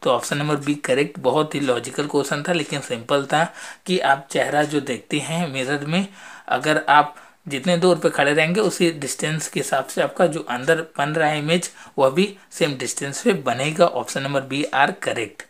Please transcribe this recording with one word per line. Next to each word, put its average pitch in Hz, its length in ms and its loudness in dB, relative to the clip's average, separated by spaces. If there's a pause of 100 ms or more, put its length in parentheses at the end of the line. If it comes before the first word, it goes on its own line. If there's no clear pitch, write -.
तो 147 80 2
ऑप्शन 123 260 0
नंबर 147 200 0
बी 143 180 -2
करेक्ट। 143 440 0
बहुत 143 360 0
ही 139 60 -2
लॉजिकल 135 460 -2
क्वेश्चन 147 360 -2
था 170 100 -2
लेकिन 151 280 -2
सिंपल 131 440 -2
था 151 300 0 (320)
कि 180 120 0
आप 135 320 0
चेहरा 147 320 2
जो 147 180 0
देखते 127 380 -4
हैं 160 340 -4
मिरर 135 340 -2
में, 180 200 0 (420)
अगर 135 400 2
आप 147 280 4 (320)
जितने 147 280 0
दूर 175 200 6
पे 160 140 0
खड़े 143 240 2
रहेंगे 160 260 2
उसी 175 300 2
डिस्टेंस 151 580 -4
के - 120 -4
हिसाब 139 260 -2
से - 160 -2
आपका 175 240 2
जो 160 240 -2
अंदर 131 260 2
बन 147 320 -4
रहा 156 200 2
है 151 100 0
इमेज 160 320 0 (280)
वह 135 120 6
भी 196 260 0 (160)
सेम 147 220 0
डिस्टेंस 131 480 -6
पे 240 100 4
बनेगा। 151 540 2
ऑप्शन 131 360 -4
नंबर 139 180 0
बी 135 240 -4
आर 139 280 2
करेक्ट। 113 580 -6